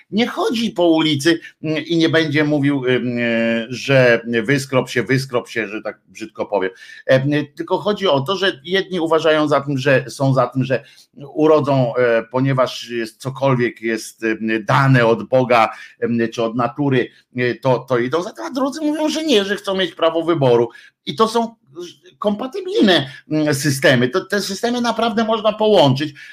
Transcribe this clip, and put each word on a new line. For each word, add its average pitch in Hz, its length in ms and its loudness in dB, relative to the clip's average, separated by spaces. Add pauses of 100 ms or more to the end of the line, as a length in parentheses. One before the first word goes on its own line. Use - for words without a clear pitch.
(100)
nie 226 160 0
chodzi 240 440 -2
po 175 160 0
ulicy, 160 540 2 (220)
mm, 156 220 -4
i 165 120 -2
nie 160 120 2
będzie 156 360 2
mówił, 143 420 0
e, 127 40 0
e, 117 800 -2
że 123 520 4 (220)
wyskrop 135 480 0
się, 120 120 -2
wyskrop 123 460 -2
się, 107 200 -6
że 107 140 -8
tak 104 260 -12
brzydko 107 380 -10
powiem. 95 240 -2 (400)
E, 131 40 6
e, 143 300 0 (120)
tylko 170 220 -4
chodzi 196 300 -2
o 139 120 4
to, 190 160 -2
że 175 280 -2
jedni 185 360 -4
uważają 156 480 2
za 143 120 2
tym, 139 180 -4
że 131 300 2
są 135 260 0
za 123 120 2
tym, 127 180 -2
że 127 200 -2 (500)
urodzą, 143 640 2
e, 117 260 2
ponieważ 131 640 -2
jest 117 320 -8
cokolwiek, 131 600 -2
jest, 113 420 -6
e, 110 360 -2
dane 131 460 4
od 107 220 0
Boga, 120 420 4 (300)
e, 117 280 -2
czy 117 140 -6
od 113 140 -2
natury, 127 540 0 (260)
e, 123 180 0
to, 127 240 0
to 127 200 -2
idą 127 240 -2
za 220 80 -8
tym, - 100 -16
a 339 100 -8
drudzy 269 300 -4
mówią, 311 280 -2
że 311 160 -4
nie, 220 200 2
że 196 120 -4
chcą 190 200 -4
mieć 185 180 -4
prawo 165 280 0
wyboru. 131 460 2 (380)
I - 100 -10
to 220 120 2
są 233 260 -2 (640)
kompatybilne, 254 920 0 (200)
mm, 151 240 0
systemy. 135 540 2
To, 185 160 -2
te 202 160 -2
systemy 233 400 -4
naprawdę 226 440 0
można 214 280 0
połączyć, 156 640 2 (180)